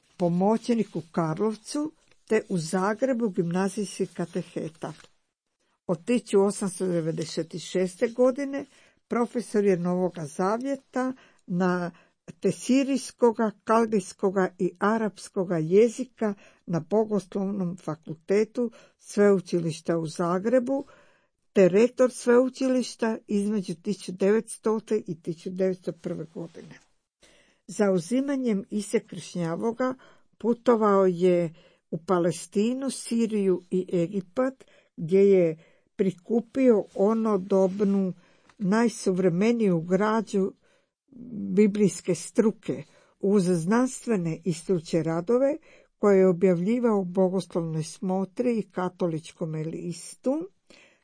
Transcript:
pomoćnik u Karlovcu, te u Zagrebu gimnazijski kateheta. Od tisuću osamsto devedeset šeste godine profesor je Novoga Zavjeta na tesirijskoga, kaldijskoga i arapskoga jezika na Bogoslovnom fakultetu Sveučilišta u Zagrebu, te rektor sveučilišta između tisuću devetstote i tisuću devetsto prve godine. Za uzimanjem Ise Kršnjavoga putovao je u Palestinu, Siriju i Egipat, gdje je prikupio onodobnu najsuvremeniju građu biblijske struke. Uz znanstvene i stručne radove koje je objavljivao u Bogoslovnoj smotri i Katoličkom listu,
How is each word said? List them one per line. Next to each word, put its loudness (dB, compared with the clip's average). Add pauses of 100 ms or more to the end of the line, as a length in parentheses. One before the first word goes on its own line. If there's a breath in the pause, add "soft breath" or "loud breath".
(160)
pomoćnik 0
u -6 (100)
Karlovcu, -4 (360)
te 2
u -2
Zagrebu -2
gimnazijski -4
kateheta. -10 (960)
Od -4
tisuću 2
osamsto 0
devedeset -4
šeste -2
godine -2 (420 soft breath)
profesor -2
je 4
Novoga -2
Zavjeta -4 (340 soft breath)
na 0 (500 soft breath)
tesirijskoga, 0 (140)
kaldijskoga 0 (100)
i -2
arapskoga -2
jezika 0 (320 soft breath)
na -2
Bogoslovnom -2
fakultetu -4 (280 loud breath)
Sveučilišta 0
u -4
Zagrebu, 0 (640 soft breath)
te 6
rektor 4
sveučilišta 0
između -2
tisuću -8
devetstote -2
i -10
tisuću -10
devetsto -4
prve -10
godine. -16 (880 soft breath)
Za 0
uzimanjem 0
Ise -2
Kršnjavoga -6 (440 soft breath)
putovao 2
je 2 (360 soft breath)
u -6
Palestinu, -2
Siriju -2
i -2
Egipat, -2 (320 soft breath)
gdje 4
je 4 (380 soft breath)
prikupio 2 (100)
onodobnu 0 (440 soft breath)
najsuvremeniju 2
građu 0 (1000)
biblijske 2
struke. -2 (380 soft breath)
Uz 2
znanstvene 0
i -2
stručne -2
radove 0 (420 soft breath)
koje 4
je 6
objavljivao 2
u -2
Bogoslovnoj -2
smotri -4
i -6
Katoličkom -6
listu, -6 (560 soft breath)